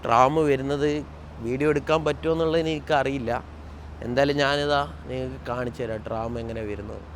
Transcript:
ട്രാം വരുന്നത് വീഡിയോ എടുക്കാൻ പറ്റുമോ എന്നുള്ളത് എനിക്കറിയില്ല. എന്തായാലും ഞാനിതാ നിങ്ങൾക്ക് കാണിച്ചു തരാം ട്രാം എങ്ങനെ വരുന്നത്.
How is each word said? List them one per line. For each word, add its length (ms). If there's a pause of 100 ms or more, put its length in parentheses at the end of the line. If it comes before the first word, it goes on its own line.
ട്രാം 320 (140)
വരുന്നത് 360 (600)
വീഡിയോ 260
എടുക്കാൻ 340
പറ്റുമോ 280
എന്നുള്ളത് 300
എനിക്കറിയില്ല. 760 (640)
എന്തായാലും 380
ഞാനിതാ 360 (300)
നിങ്ങൾക്ക് 320 (100)
കാണിച്ചു 300
തരാം 260
ട്രാം 240 (120)
എങ്ങനെ 260
വരുന്നത്. 340 (120)